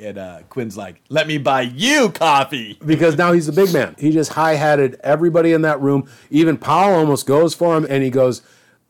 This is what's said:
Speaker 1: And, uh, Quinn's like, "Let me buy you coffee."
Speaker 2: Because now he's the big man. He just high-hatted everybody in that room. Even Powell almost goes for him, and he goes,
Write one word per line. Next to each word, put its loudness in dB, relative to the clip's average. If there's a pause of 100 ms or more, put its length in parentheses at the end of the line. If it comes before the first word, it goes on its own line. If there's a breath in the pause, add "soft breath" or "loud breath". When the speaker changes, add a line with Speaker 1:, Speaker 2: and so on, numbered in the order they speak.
Speaker 1:
And, -12
uh, -16 (100)
Quinn's -10
like, -18
"Let -2
me -4
buy -2
you 0
coffee." -2
Speaker 2:
Because 2
now 2
he's 2
the -4
big 2
man. -2
He 0
just 0
high-hatted 0
everybody 2
in 2
that 0
room. 0 (220 loud breath)
Even 2
Powell 2
almost 0
goes 2
for 0
him, 0
and -2
he -2
goes, 0 (500 soft breath)